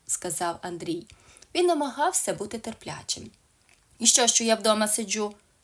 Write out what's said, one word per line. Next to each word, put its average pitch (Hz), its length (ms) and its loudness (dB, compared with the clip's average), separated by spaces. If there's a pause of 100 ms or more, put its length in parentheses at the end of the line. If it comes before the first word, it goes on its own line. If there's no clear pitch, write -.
сказав 170 560 -4
Андрій. 175 440 -6 (480)
Він 359 120 4
намагався 294 680 0
бути 208 240 -8
терплячим. - 720 -10 (680)
«І 233 80 0
що, 240 200 6
що 233 180 2
я 226 100 6
вдома 214 340 2
сиджу? 208 460 -2 (300)